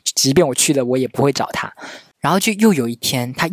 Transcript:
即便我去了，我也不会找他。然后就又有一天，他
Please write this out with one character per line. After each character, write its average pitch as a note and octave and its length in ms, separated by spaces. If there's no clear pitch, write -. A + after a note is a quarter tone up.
即 - 320
便 F3 120
我 C3 60
去 - 200
了， C3+ 120
我 B2 140
也 B2+ 80
不 A#2+ 160
会 C#3 100
找 - 200
他。 - 200
然 C#3+ 140
后 F#3+ 80
就 A3 140
又 G#3+ 200
有 A#2+ 140
一 A#2 80
天， B2 360
他 E3+ 200